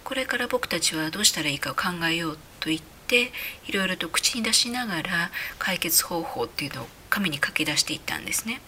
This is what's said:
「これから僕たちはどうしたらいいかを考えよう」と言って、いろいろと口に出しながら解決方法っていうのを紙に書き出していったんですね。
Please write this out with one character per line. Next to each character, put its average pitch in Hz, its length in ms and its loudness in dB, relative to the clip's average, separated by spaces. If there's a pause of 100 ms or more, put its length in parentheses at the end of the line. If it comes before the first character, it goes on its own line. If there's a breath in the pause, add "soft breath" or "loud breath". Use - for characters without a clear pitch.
「こ 269 120 -6
れ 262 100 0
か 247 120 -2
ら 247 100 0
僕 247 200 0
た 175 120 0
ち 160 160 0
は 156 160 0
ど 147 80 -4
う - 60 4
し - 60 8
た 165 120 -2
ら 147 60 2
い 139 60 0
い 139 40 -6
か - 120 -4
を - 40 -4
考 175 320 0
え 165 80 4
よ 165 160 0
う」 156 60 -8 (220)
と 160 100 -4
言 160 100 2
っ - 20 -10 (260)
て、 247 240 4 (360 loud breath)
い - 60 -2
ろ 190 120 2
い - 20 0
ろ 185 80 0
と 175 140 -4
口 - 260 0
に 226 80 0
出 220 100 2
し 240 180 4
な 240 160 -2
が 202 160 -2
ら 175 280 0 (280 loud breath)
解 185 180 0
決 - 260 4
方 170 200 0
法 123 220 -2
っ - 20 -8
て - 180 -4
い 135 40 -4
う 131 60 -8
の 123 80 -6
を 117 60 -10 (200)
紙 196 200 4
に 143 140 -4
書 - 80 0
き - 120 0
出 151 140 2
し - 60 4
て 156 100 -2
い - 40 -4
っ - 60 -12
た - 140 -4
ん - 80 -8
で 190 80 -4
す - 120 -2
ね。 226 220 -6